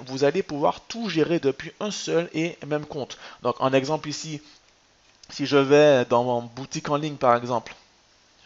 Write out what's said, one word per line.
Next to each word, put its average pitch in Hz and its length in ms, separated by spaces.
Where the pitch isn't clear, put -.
vous 131 200
allez 165 180
pouvoir 160 400
tout 226 260
gérer 160 320
depuis 135 400
un 208 100
seul 165 440
et 165 320
même 151 180
compte. 147 320
Donc, 120 160
en 131 140
exemple 139 380
ici, 147 320
si 143 160
je 131 100
vais 139 480
dans 120 180
mon 120 200
boutique 131 480
en 147 60
ligne, 147 200
par 127 180
exemple, 120 400